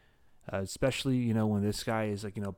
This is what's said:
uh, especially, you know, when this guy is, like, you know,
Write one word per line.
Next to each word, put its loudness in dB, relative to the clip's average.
uh, 0
especially, 0
you 2
know, 4
when 2
this 0
guy 0
is, -4
like, -8
you -6
know, -6